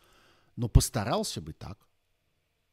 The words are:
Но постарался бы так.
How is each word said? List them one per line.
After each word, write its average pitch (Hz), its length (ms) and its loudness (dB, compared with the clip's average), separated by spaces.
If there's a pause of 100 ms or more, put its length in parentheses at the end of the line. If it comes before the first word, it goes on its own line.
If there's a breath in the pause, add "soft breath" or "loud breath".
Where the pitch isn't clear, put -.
(560 soft breath)
Но 117 140 -6
постарался 127 720 2
бы 76 120 -12
так. - 340 -18 (840)